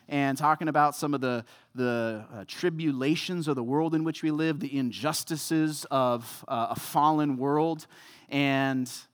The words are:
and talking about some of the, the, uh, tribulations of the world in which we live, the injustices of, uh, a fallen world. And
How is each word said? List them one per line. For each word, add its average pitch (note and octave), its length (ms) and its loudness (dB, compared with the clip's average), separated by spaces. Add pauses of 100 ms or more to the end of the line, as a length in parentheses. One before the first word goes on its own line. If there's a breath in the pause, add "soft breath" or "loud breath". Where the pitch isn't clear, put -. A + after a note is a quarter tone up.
and C#3 280 0
talking D3+ 320 2
about D3 280 4
some D3 180 -2
of C3+ 60 0
the, B2 240 -2 (300 loud breath)
the, A2+ 580 -2
uh, G#2 160 -10
tribulations D#3+ 1000 -2
of D3 60 2
the B2+ 80 -4
world D3+ 320 0
in D#3+ 80 2
which D#3+ 200 -4
we D#3+ 80 0
live, D3+ 300 0
the C#3 160 -6
injustices D3 1120 -2
of, B2 580 0
uh, A#2 220 -2
a A2+ 100 -4
fallen D3+ 560 2
world. D3+ 500 0 (420 loud breath)
And C3+ 600 2 (240)